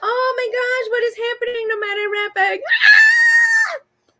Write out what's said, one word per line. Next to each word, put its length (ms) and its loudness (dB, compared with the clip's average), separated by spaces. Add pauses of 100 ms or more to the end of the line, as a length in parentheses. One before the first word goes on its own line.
Oh 360 -2
my 140 -4
gosh, 400 -4
what 120 -2
is 120 -2
happening, 520 -6
Nomadic 440 -4
Rat 240 -4
Pack? 240 0
Ah! 1200 4 (400)